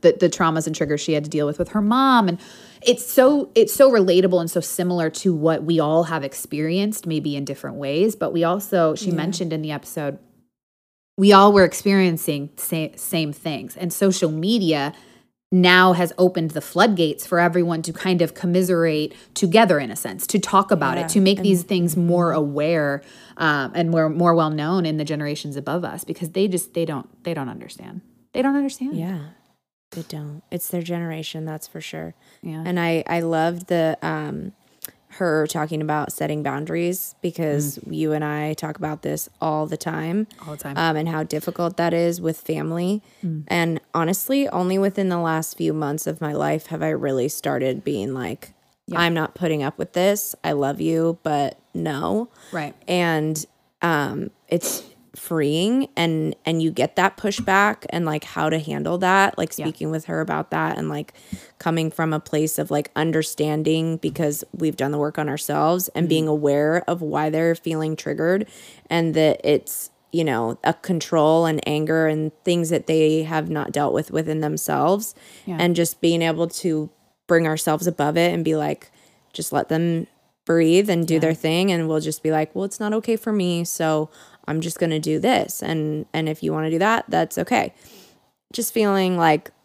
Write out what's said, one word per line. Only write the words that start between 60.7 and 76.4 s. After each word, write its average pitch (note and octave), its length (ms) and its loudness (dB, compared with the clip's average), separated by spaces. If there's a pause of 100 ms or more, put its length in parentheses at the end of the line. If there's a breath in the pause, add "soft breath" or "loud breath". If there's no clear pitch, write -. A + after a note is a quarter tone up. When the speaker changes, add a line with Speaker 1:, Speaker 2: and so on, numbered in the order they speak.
Speaker 2:
and, D#3 120 -6
like, D3+ 260 -8 (440 loud breath)
coming E3 300 -2
from D#3+ 240 -2
a D#3 60 0
place D#3 400 -2
of, D3+ 120 -4
like, D3 260 -2
understanding D#3 1040 0
because D3 460 -4 (120)
we've E3 200 -2
done C3+ 140 -4
the D3 80 -4
work D3 200 -2
on D3+ 100 -4
ourselves D3+ 640 -2
and F3 100 0
Speaker 1:
Mm-hmm. E3+ 40 0
Speaker 2:
being D#3 200 2
aware D3+ 600 2
of F3 120 -4
why D3+ 300 -2
they're E3 240 2
feeling D#3+ 420 -4
triggered F3 500 -2 (440 loud breath)
and E3 240 0
that D#3 300 4
it's, - 460 0 (220)
you E3 120 0
know, A#2 400 -2
a - 100 4
control E3 720 2
and D#3 200 0
anger D#3+ 400 0
and D#3 260 -2 (120)
things F3 260 0
that E3+ 160 -2
they D#3+ 360 4
have D#3+ 260 -4
not D3+ 240 -4
dealt D3 220 0
with D3 160 -2
within D#3 300 -2
themselves D#3 760 0 (320 loud breath)
Speaker 1:
Yeah. F3+ 120 -8
Speaker 2:
and F3 160 2
just E3 260 0
being E3+ 220 2
able E3 260 0